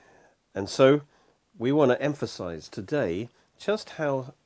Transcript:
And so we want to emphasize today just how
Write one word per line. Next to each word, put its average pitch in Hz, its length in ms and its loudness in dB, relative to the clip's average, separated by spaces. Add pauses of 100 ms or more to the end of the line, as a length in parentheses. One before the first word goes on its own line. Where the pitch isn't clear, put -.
(540)
And 98 120 -4
so 139 360 6 (560)
we 127 140 0
want 147 180 6
to - 100 2
emphasize 104 720 -6
today 107 580 -4 (300)
just - 320 -6
how 135 420 -4 (140)